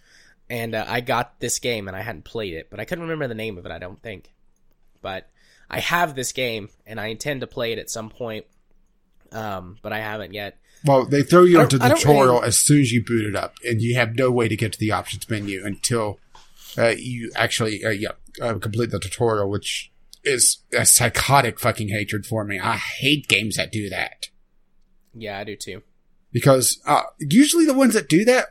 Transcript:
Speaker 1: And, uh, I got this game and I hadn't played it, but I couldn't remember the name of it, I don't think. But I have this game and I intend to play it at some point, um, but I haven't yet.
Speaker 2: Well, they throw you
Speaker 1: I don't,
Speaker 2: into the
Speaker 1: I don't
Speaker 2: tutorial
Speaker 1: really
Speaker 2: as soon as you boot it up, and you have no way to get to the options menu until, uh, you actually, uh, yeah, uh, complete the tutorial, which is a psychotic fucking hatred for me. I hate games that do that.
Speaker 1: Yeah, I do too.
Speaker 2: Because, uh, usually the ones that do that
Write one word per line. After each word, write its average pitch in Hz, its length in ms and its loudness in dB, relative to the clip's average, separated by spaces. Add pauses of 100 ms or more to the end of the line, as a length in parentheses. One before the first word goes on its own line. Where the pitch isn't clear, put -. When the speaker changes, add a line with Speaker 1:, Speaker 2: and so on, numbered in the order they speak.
(500)
Speaker 1:
And, 117 240 -6
uh, 107 140 -4
I 117 120 -4
got 123 380 -4
this - 220 -4
game 113 260 -4
and 95 100 -10
I 95 60 -8
hadn't 90 220 -12
played 104 300 -8
it, - 160 -14
but 101 100 -14
I 113 40 -8
couldn't 170 180 -8
remember 156 260 -6
the 117 80 -8
name 110 200 -8
of 87 80 -16
it, 92 60 -12
I 82 80 -10
don't 87 240 -14
think. 104 300 -16 (720)
But 95 280 -10 (400)
I - 80 -6
have 165 380 -2
this 127 160 -6
game 113 380 -6 (160)
and 107 140 -12
I 104 60 -8
intend 127 360 -8
to 123 40 -10
play 117 260 -6
it 107 60 -6
at - 100 -12
some 110 220 -10
point, 110 360 -12 (840)
um, 98 500 -10
but 107 120 -10
I 107 80 -4
haven't 107 340 -10
yet. 101 240 -12 (260)
Speaker 2:
Well, 135 220 4
they 143 160 2
throw 175 200 8
you 180 140 8
Speaker 1:
I 160 60 10
don't, - 20 8
Speaker 2:
into 135 140 2
the 123 60 0
Speaker 1:
I - 40 8
don't 311 100 6
Speaker 2:
tutorial 135 360 6
Speaker 1:
really 120 140 2
Speaker 2:
as 101 100 2
soon 147 240 6
as 117 100 0
you 120 100 2
boot 113 220 -2
it 104 100 -6
up, 90 300 -6
and 117 160 -2
you 120 160 0
have 117 180 0
no 127 160 2
way 120 160 2
to 110 100 0
get 107 180 -2
to - 40 -12
the 107 140 -2
options - 360 -6
menu 101 360 -6
until, 107 560 -4 (580)
uh, 117 180 2
you 120 380 -10
actually, 110 500 -2
uh, 110 60 -2
yeah, 104 220 -4 (280)
uh, 117 140 -2
complete 110 360 -4
the 104 100 -4
tutorial, 104 500 -2
which - 400 -6 (320)
is 131 360 2 (180)
a 117 80 2
psychotic 123 760 4
fucking 110 300 -2
hatred 104 380 -6
for 110 180 -4
me. 101 160 -8
I 104 160 -2
hate 143 500 -2
games 104 300 2
that - 160 -4
do 104 160 -6
that. - 400 -10 (880)
Speaker 1:
Yeah, 104 240 -10
I 104 60 -10
do 107 120 -12
too. 95 260 -14 (480)
Speaker 2:
Because, 131 560 4
uh, 147 180 4 (140)
usually 285 460 4
the 294 100 4
ones 262 200 6
that 190 140 0
do 175 180 4
that 247 240 4